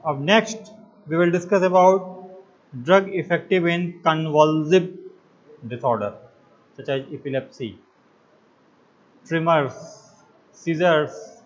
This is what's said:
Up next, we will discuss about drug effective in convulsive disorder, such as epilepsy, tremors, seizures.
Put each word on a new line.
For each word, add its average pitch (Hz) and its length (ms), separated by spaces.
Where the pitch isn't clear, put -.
Up 147 140
next, 202 540
we 156 80
will 175 140
discuss 175 320
about 185 680
drug 190 260
effective 170 580
in 175 340
convulsive 156 960
disorder, 117 480
such 139 140
as 135 240
epilepsy, 135 640
tremors, 160 460
seizures. 160 920